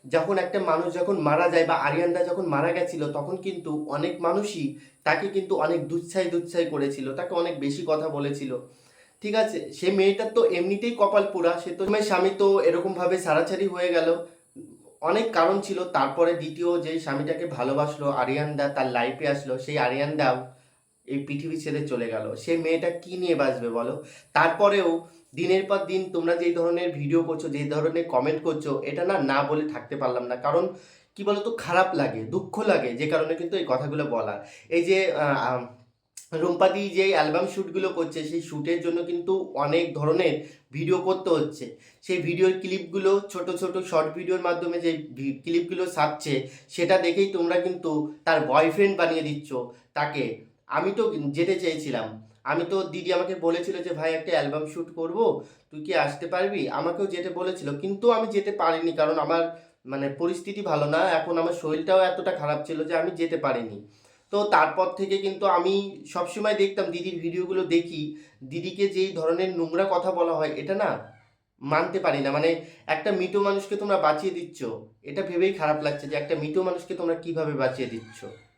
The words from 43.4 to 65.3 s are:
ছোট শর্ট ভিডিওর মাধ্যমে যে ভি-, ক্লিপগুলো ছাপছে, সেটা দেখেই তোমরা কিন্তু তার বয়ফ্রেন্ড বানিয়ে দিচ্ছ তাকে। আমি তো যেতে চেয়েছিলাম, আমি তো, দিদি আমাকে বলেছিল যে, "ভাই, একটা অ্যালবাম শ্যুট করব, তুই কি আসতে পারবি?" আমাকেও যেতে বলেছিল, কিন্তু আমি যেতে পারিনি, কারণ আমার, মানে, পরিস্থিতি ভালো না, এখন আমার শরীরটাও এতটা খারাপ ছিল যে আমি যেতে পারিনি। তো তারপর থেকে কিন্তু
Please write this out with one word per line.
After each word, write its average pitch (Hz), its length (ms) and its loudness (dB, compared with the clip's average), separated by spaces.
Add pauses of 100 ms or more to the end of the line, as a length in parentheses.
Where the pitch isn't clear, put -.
ছোট 180 280 -4
শর্ট 160 380 0
ভিডিওর 175 260 -2
মাধ্যমে 175 380 -2
যে 165 120 2 (240)
ভি-, 135 260 -4
ক্লিপগুলো 170 440 0
ছাপছে, 151 480 0 (360)
সেটা 175 280 2
দেখেই 175 360 4
তোমরা 175 260 2
কিন্তু 175 320 -2 (320)
তার 160 240 4
বয়ফ্রেন্ড 165 500 4
বানিয়ে 165 240 2
দিচ্ছ 147 280 -6 (440)
তাকে। 147 320 -2 (420)
আমি 170 240 0
তো 226 120 0 (280)
যেতে 170 280 2
চেয়েছিলাম, 143 480 -2 (360)
আমি 156 260 0
তো, 196 140 0
দিদি 175 300 -6
আমাকে 180 220 0
বলেছিল 170 480 0
যে, 175 100 -6
"ভাই, 160 200 0
একটা 175 180 -2
অ্যালবাম 151 360 0
শ্যুট 170 280 -8
করব, 165 220 -4 (500)
তুই 151 160 -14
কি 190 120 -6
আসতে 147 320 0
পারবি?" 185 400 0
আমাকেও 170 380 -2
যেতে 175 240 -6
বলেছিল, 180 380 -4 (120)
কিন্তু 196 320 -4
আমি 220 200 2
যেতে 202 200 0
পারিনি, 165 400 2
কারণ 156 280 2
আমার, 165 240 2 (420)
মানে, 139 240 -4
পরিস্থিতি 180 520 -4
ভালো 147 240 0
না, 156 240 2
এখন 175 280 2
আমার 170 160 0
শরীরটাও 165 460 2
এতটা 185 320 2
খারাপ 147 360 -2
ছিল 160 160 -4
যে 165 120 -4
আমি 175 160 0
যেতে 165 260 -2
পারিনি। 120 400 -2 (560)
তো 208 100 2
তারপর 180 440 4 (100)
থেকে 196 200 0
কিন্তু 196 280 -4